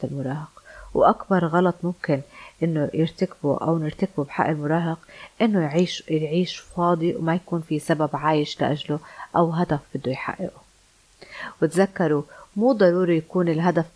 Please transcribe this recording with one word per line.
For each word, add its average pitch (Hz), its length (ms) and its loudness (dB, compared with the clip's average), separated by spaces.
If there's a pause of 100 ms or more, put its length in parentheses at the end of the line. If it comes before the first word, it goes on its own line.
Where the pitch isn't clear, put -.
المراهق، 139 580 -8 (320)
وأكبر - 520 2
غلط 170 380 2
ممكن 160 380 -2 (420)
إنه 156 300 0
يرتكبه 160 640 -2
أو 165 200 0
نرتكبه 156 460 -4
بحق - 240 -2
المراهق 160 520 -2 (420)
إنه 208 200 2
يعيش، 160 460 0
يعيش 160 500 0
فاضي 175 580 0
وما 165 200 0
يكون 170 260 -4
في 151 180 -4
سبب 151 340 0
عايش 151 480 -2
لأجله 147 380 -2 (360)
أو 165 140 4
هدف 160 300 0 (160)
بده 139 160 -4
يحققه. - 500 -8 (1000)
وتذكروا 160 600 2 (320)
مو 240 180 4
ضروري 180 440 4
يكون 170 320 0
الهدف 165 360 2 (100)